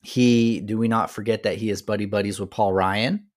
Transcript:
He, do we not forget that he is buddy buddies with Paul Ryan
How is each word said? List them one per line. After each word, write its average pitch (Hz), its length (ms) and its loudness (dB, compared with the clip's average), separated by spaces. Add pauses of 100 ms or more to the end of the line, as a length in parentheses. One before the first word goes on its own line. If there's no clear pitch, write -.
He, 117 580 2
do 104 160 -4
we 113 120 0
not 113 220 0
forget 110 340 -4
that 101 120 0
he 107 140 -4
is 95 100 -4
buddy 104 240 -4
buddies 101 340 -2
with 98 120 -6
Paul 98 240 0
Ryan 104 640 0